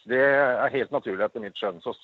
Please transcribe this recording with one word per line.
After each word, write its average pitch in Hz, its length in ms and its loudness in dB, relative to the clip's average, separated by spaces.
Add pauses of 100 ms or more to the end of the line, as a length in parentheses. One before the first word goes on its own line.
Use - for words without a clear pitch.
det 123 140 0
er 135 500 4
helt 127 220 -2
naturlig 104 320 -4
etter 107 160 -4
mitt 101 160 -10
skjønn. 90 260 -6
Så 117 220 -8